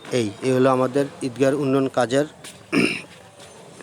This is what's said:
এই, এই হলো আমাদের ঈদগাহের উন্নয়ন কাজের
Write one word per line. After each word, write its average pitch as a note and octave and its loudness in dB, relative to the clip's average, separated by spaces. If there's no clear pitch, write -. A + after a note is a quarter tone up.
এই, A#2 0
এই C3 0
হলো B2+ 4
আমাদের B2+ 2
ঈদগাহের C3+ 0
উন্নয়ন C3+ 0
কাজের B2+ 0